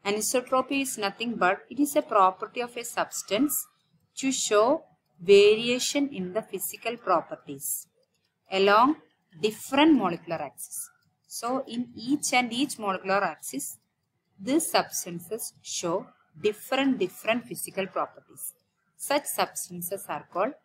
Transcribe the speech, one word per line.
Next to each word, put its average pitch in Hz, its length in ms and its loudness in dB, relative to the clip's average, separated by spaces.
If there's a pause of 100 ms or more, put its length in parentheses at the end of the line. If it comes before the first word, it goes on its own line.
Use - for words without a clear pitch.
Anisotropy 262 720 0
is 262 160 -4
nothing 220 380 -4
but 185 240 2 (100)
it 240 100 -12
is 285 160 0
a 302 60 4
property 208 640 2
of 240 140 -8
a 233 80 -10
substance - 800 -2 (500)
to 269 160 -2
show 240 520 2 (360)
variation 220 880 6
in 180 240 -8
the 214 80 -2
physical 214 560 -8
properties 151 920 -4 (640)
along 208 460 6 (440)
different 277 540 4
molecular 170 460 -2
axes. - 480 -12 (380)
So 247 400 -6
in 240 280 -6
each 254 380 -2
and 247 200 2
each 269 260 -4
molecular 190 440 0
axis, - 560 -8 (600)
these 262 300 0
substances - 840 -4 (100)
show 180 440 -4 (340)
different, 254 580 0
different 214 480 -4
physical 190 400 -8
properties. - 680 -10 (420)
Such 285 300 -2
substances 180 840 -6
are 147 240 -10
called 214 220 -2 (100)